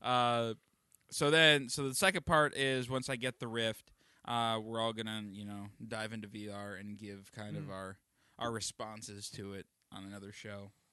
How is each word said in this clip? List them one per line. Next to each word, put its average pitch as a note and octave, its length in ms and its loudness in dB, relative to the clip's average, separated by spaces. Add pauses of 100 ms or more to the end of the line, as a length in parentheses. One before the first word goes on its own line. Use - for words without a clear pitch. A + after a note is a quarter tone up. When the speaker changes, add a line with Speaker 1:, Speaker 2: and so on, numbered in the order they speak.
Speaker 1:
Uh, A#2+ 540 4 (560)
so - 180 2
then, D3+ 400 8
so C#3 180 -2
the C3 60 -2
second F#3 320 2
part D3+ 320 6
is C3 320 2
once C3 180 -2
I C3+ 100 -2
get B2 220 -4
the B2 80 -6
Rift, A2+ 440 -2 (340)
uh, A#2 340 0
we're A2+ 220 -4
all A2+ 120 2
gonna, A2 380 -6
you G2+ 140 -10
know, G2+ 220 -10 (200)
dive A2 240 -4
into G#2+ 160 -8
V G#2 220 -10
R G2+ 240 -8
and G2+ 240 -10
give G2+ 360 -14
kind G#2 220 -10
of G2+ 100 -8
Speaker 2:
Mm. B2+ 60 -10
Speaker 1:
our, F#2+ 260 -8 (420)
our A#2 120 -2
responses G#2+ 800 -8
to G2 220 -10
it G2 140 -12 (240)
on G2 140 -12
another G2 260 -12
show. G2+ 400 -12 (220)